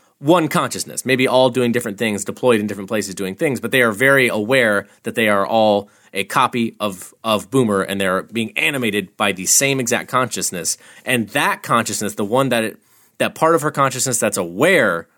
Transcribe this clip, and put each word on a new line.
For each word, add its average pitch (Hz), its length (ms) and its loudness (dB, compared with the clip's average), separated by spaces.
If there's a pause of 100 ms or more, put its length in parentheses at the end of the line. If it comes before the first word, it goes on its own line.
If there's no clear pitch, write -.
(200)
one 160 280 2
consciousness, 113 580 -4
maybe 131 220 2
all 127 220 4
doing 120 220 0
different 113 260 -4
things, 104 280 -2
deployed 113 340 2
in 104 80 -2
different 98 220 -8
places 101 260 -4
doing 95 180 -6
things, 131 260 -2
but 117 120 -6
they 131 100 4
are 117 100 2
very 131 360 4
aware 107 600 0 (160)
that 110 120 -8
they 113 140 2
are 101 180 2
all 107 420 2 (240)
a 98 120 -4
copy 123 540 -2
of, 98 340 -8 (100)
of 104 260 -2
Boomer, 110 320 2
and 98 200 -4
they're 92 220 0
being 113 340 -6
animated 123 580 -2
by 101 160 0
the 92 140 -6
same 139 340 2
exact 117 300 -2
consciousness. 95 680 -4 (280)
And 120 240 -2
that 170 340 -2
consciousness, 107 520 -2
the 113 100 -4
one 131 240 0
that 117 160 0
it, - 120 -8 (420)
that 117 140 -2
part 165 220 2
of 147 60 2
her 151 100 -2
consciousness 131 480 0
that's 110 180 0
aware 98 680 2 (100)